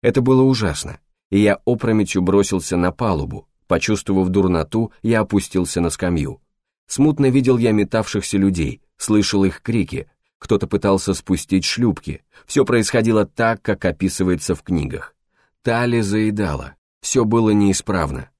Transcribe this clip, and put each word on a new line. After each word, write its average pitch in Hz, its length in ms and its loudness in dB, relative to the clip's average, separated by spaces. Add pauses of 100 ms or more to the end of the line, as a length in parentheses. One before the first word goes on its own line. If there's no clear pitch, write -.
Это 120 200 0
было 131 220 4
ужасно, 107 560 -2 (300)
и 98 100 2
я 101 260 2
опрометью 110 560 0
бросился 95 540 0
на 90 160 0
палубу. 90 560 -4 (200)
Почувствовав 95 640 0
дурноту, 92 640 0 (100)
я 113 200 0
опустился 95 600 -2
на 85 80 0
скамью. 80 500 -4 (480)
Смутно 143 440 2
видел 127 260 4
я 113 140 2
метавшихся 104 640 -2
людей, 90 440 0 (160)
слышал 104 460 2
их 95 180 -2
крики. - 460 -4 (300)
Кто-то 101 300 -2
пытался 98 460 0
спустить 92 520 -2
шлюпки. 104 560 -4 (240)
Все 139 180 0
происходило 113 640 2
так, 113 380 -2
как - 220 -4
описывается 92 680 -2
в 73 80 -6
книгах. 73 540 -6 (480)
Тали 117 380 0
заедала. 104 760 -2 (260)
Все 120 240 0
было 110 240 2
неисправно. 92 800 0 (100)